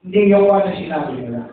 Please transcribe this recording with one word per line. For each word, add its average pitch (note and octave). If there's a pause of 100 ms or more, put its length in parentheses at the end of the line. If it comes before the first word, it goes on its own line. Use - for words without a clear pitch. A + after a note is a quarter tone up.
Hindi G3+
yung G3+
kung G3
ano G3
sinabi D3+
nila. A#2 (120)